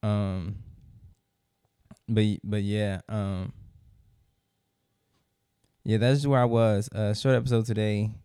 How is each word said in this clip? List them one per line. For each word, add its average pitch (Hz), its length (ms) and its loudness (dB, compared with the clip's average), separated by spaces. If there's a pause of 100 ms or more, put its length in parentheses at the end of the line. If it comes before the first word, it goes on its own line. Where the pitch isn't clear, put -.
Um, 98 540 -2 (1500)
but, 107 340 2
but 104 200 -4
yeah, 101 440 -2
um, 98 460 -6 (2250)
yeah, 110 120 2
that's 123 200 4
just 143 100 0
where 135 140 4
I 123 40 4
was. 113 460 2
Uh, 107 220 -2
short 131 220 2
episode 117 320 0
today 107 440 -2 (140)